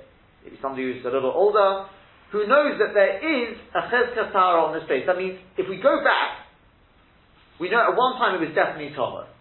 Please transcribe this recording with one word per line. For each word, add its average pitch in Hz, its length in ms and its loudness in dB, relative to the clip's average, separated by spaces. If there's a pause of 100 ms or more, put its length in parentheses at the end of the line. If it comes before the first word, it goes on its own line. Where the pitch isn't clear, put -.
(440)
maybe - 160 -20
somebody 131 240 -8
who's 127 220 -6
a 123 40 -4
little 131 220 -2
older, 196 560 2 (440)
who 208 140 -2
knows 285 320 2
that 202 160 0
there 196 300 2
is 247 320 -2 (180)
a 180 140 -2
Chezkat 233 480 -2
Tara 180 320 4
on 156 80 -4
this 156 80 -8
place? 135 240 -2
That 180 100 2
means 185 220 -6 (160)
if 185 140 -4
we 185 100 -8
go 285 240 2
back, - 400 0 (1160)
we 180 100 -6
know 233 100 2
at 185 160 2
one 240 240 2
time 208 160 0
it 165 80 -2
was 147 100 -4
definitely 156 380 -2
Tahor. 110 500 -6